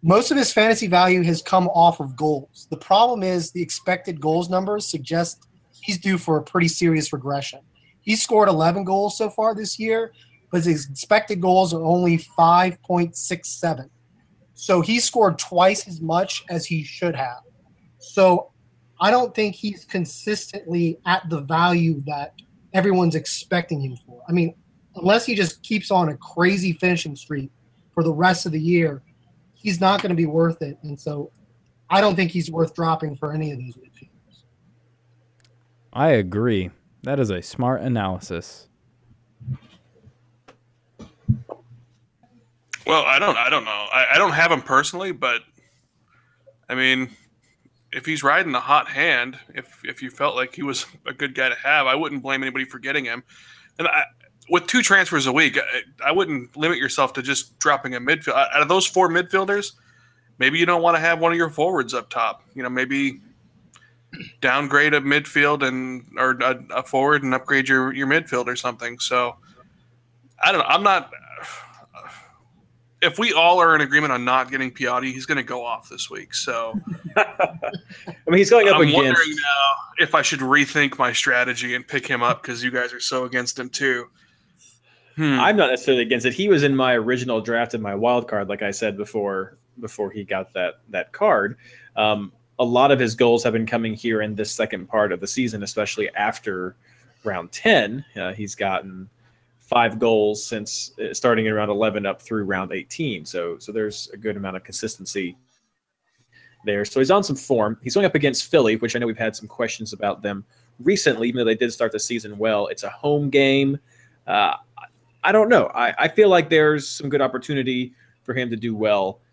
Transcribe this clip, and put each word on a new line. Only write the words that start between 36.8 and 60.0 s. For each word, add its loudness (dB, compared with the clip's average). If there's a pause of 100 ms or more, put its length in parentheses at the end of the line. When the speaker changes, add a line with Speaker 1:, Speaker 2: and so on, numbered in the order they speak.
Speaker 2:
That -2
is 0
a -4
smart -4
analysis. -6 (4000)
Speaker 3:
Well, 4
I 4
don't, 2
I 0
don't 0
know. -6
I, 4
I 8
don't 4
have 4
him 0
personally, 0
but, -2 (1300)
I -4
mean, 0 (840)
if -10
he's -4
riding 2
a 0
hot 2
hand, 0 (160)
if, -16
if -12
you -10
felt -4
like -4
he -10
was -6 (200)
a -10
good -8
guy 0
to -2
have, 0
I 2
wouldn't -4
blame -4
anybody -4
for -18
getting -4
him. -8 (540)
And -2
I, 0 (440)
with 0
two 2
transfers 2
a 0
week, 4
I, -4
I 2
wouldn't -2
limit -2
yourself 0
to -6
just -4
dropping 0
a -6
midfield. -2
Out 2
of 0
those 2
four 2
midfielders, -2 (680)